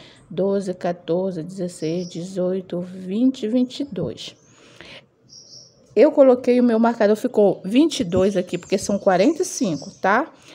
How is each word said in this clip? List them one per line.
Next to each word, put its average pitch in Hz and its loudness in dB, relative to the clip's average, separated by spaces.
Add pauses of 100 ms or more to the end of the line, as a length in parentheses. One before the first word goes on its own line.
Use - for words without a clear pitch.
(300)
doze, 196 -2
quatorze, 180 -4
dezesseis, 175 -8
dezoito, 180 -6
vinte, 190 -4
vinte 247 -2
e 311 -6
dois. 190 -10 (1600)
Eu 294 6
coloquei 254 4
o 240 4
meu 233 2
marcador, 226 2
ficou 214 2
vinte 269 2
e 233 -2
dois 185 0
aqui, 180 -4
porque 185 -4
são 202 -2
quarenta 202 2
e - -2
cinco, 185 -4 (100)
tá? 233 2 (220)